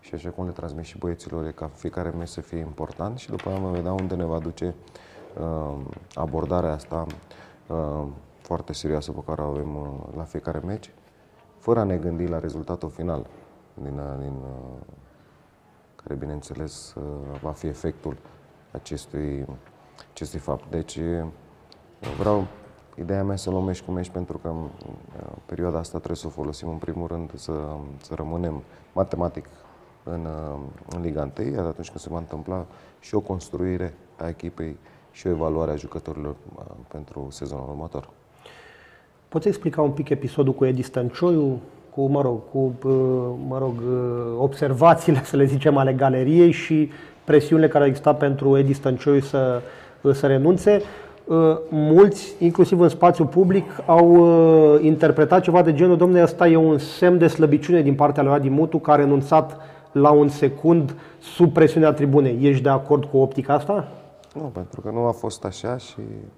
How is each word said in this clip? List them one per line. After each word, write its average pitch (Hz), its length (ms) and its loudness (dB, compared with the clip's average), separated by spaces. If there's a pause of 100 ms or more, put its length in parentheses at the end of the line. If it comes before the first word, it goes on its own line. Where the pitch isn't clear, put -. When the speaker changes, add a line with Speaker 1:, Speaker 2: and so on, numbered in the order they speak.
Speaker 1:
și - 60 -16
așa 87 160 -12
cum 92 160 -10
le 87 60 -10
transmit 80 340 -14
și - 120 -20
băieților, 85 480 -10
e 80 60 -12
ca 78 220 -14
fiecare 85 440 -10
meci 85 100 -12
să - 140 -16
fie - 160 -14
important 80 600 -12
și - 120 -20
după - 200 -10
aia 95 80 -8
vom 95 140 -8
vedea 87 200 -6
unde 92 240 -6
ne 90 100 -6
va 82 140 -6
duce, 82 340 -10 (680)
uh, 78 360 -8 (380)
abordarea 78 580 -4
asta, 80 340 -10 (600)
uh, 76 360 -8 (380)
foarte 82 320 -10
serioasă 76 380 -8
pe 73 140 -12
care 78 160 -8
o 76 40 -6
avem, 73 300 -8
uh, 71 400 -14
la 80 80 -12
fiecare - 420 -12
meci, 208 260 -12 (680)
fără 117 220 -2
a 110 40 -2
ne 95 140 -4
gândi 85 300 -6
la 85 120 -6
rezultatul 80 500 -10
final, 78 360 -10 (480)
din, 69 240 -14
uh, 71 220 -12
din, 69 140 -12
uh, 65 440 -18 (1200)
care, - 200 -14
bineînțeles, 73 840 -14
uh, 71 60 -14 (380)
va 76 100 -10
fi 78 160 -12
efectul 76 500 -10 (540)
acestui, 71 760 -12 (680)
acestui - 280 -14
fapt. - 300 -10
Deci, 80 260 -10
uh, 85 300 -8 (920)
vreau, 104 260 -2 (500)
ideea 98 280 -6
mea 98 120 -6
să 95 140 -10
luăm 92 140 -4
meci 92 180 -6
cu 87 100 -12
meci, 90 180 -8
pentru 87 280 -12
că, - 100 -14
uh, 80 180 -10 (800)
perioada 85 320 -8
asta 82 200 -10
trebuie 85 200 -10
să - 100 -14
o - 20 -10
folosim, 76 400 -12
în 80 80 -12
primul 82 300 -10
rând, 82 280 -12
să, - 160 -14 (500)
să - 120 -16
rămânem 80 480 -8 (320)
matematic 87 520 -4 (640)
în, 82 160 -12
uh, 78 340 -12 (300)
în 87 120 -10
Liga 78 200 -6
întâi, 69 300 -8
iar 82 140 -6
atunci 82 220 -12
când - 120 -18
se - 120 -18
va 85 60 -10
întâmpla 82 480 -12 (340)
și - 160 -12
o 104 40 0
construire 90 720 -8 (240)
a 82 100 -10
echipei 82 500 -12 (340)
și - 160 -10
o - 20 -4
evaluare 80 420 -4
a 76 40 -6
jucătorilor, 76 600 -12 (200)
uh, - 80 -20 (240)
pentru 71 420 -16
sezonul 69 400 -14
următor. 73 400 -14 (1200)
Speaker 2:
Poți 165 180 -4
explica 165 340 -4
un 147 100 0
pic 139 180 -8
episodul 139 440 -2
cu 135 120 0
Edi 131 160 -2
Stăncioiu, 135 800 -2 (360)
cu, 139 100 -2
mă 139 160 0
rog, 123 180 -2 (120)
cu, 139 60 -4
uh, 131 360 -2 (540)
mă 131 100 -6
rog, 131 160 -4 (140)
uh, 120 500 -4
observațiile, 139 880 2
<laughs> - 40 -16
să - 60 -6
le 139 100 4
zicem, 139 320 2
ale 135 160 2
galeriei 135 580 4
și 151 400 -2 (320)
presiunile 151 440 4
care 147 160 4
au 139 60 4
existat 143 280 2
pentru 139 400 2
Edi 139 160 2
Stăncioiu 135 480 0
să, 131 400 -2 (400)
uh, 139 120 4
să 139 140 0
renunțe? 175 540 4 (440)
Uh, 160 320 4 (120)
mulți, 160 680 4
inclusiv 170 400 4
în 175 100 8
spațiu 175 360 4
public, 185 400 2 (200)
au, 170 300 8
uh, 160 680 8
interpretat 156 580 4
ceva 180 200 4
de 160 120 4
genul: 175 240 6
"Dom'le, 180 240 6
ăsta 170 260 4
e 165 80 8
un 160 220 6
semn 180 400 2
de 170 100 6
slăbiciune 156 540 4
din 143 140 4
partea 143 280 2
lui 139 100 4
Adi 139 160 2
Mutu, 156 300 2
că - 120 0
a 147 40 8
renunțat 143 600 2 (340)
la 143 200 6
un 147 160 8
secund 143 680 2 (240)
sub 156 340 2
presiunea 156 400 6
tribunei." 139 480 2
Ești 139 220 4
de 143 60 2
acord 139 360 2
cu 139 120 0
optica 135 360 0
asta? 170 340 -2 (460)
Speaker 1:
Nu, 147 100 -10
pentru 95 380 -12
că 104 80 -10
nu 117 160 -2
a 117 60 2
fost 113 320 -8
așa 120 340 -8
și - 240 -16 (360)